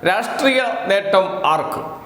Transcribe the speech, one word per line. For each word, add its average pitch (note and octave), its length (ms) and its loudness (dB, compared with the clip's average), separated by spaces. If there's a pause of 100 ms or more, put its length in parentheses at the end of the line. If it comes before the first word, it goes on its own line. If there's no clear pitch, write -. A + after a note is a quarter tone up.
രാഷ്ട്രീയ A#3+ 540 2 (260)
നേട്ടം F#3+ 600 2
ആർക്ക്? - 580 -2